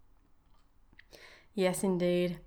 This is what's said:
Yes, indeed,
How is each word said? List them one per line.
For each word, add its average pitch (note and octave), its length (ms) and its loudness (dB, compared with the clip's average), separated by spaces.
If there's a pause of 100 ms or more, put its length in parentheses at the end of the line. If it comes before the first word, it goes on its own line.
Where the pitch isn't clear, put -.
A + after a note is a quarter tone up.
(1600)
Yes, F#3 280 0
indeed, F3 640 0